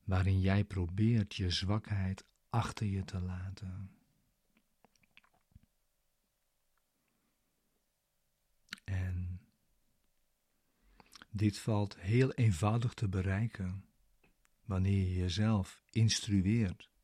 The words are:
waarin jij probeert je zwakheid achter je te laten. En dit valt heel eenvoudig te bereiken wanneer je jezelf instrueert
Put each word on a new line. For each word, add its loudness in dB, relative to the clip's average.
waarin 2
jij 4
probeert 0
je -2
zwakheid -2
achter -2
je -2
te -6
laten. -10
En -4
dit 0
valt -2
heel 2
eenvoudig 2
te -4
bereiken -2
wanneer 2
je -2
jezelf 0
instrueert 2